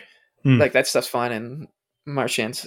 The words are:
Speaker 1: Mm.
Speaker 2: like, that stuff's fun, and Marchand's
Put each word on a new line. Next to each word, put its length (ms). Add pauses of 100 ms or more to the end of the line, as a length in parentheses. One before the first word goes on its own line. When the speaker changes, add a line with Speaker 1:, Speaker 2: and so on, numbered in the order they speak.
(440)
Speaker 1:
Mm. 160
Speaker 2:
like, 120
that 140
stuff's 220
fun, 240
and 360 (380)
Marchand's 600